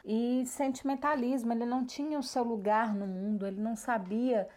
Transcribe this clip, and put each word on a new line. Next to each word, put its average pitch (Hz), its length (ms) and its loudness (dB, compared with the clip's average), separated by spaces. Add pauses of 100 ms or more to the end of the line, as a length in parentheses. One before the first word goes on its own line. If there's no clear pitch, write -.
e 240 440 2
sentimentalismo, 269 1040 0
ele 233 140 0
não 247 200 0
tinha 294 320 -2
o 269 60 -2
seu 262 200 -2
lugar 220 520 2
no 202 100 -2
mundo, 196 400 -2
ele 196 160 -4
não 220 140 -2
sabia, 220 800 0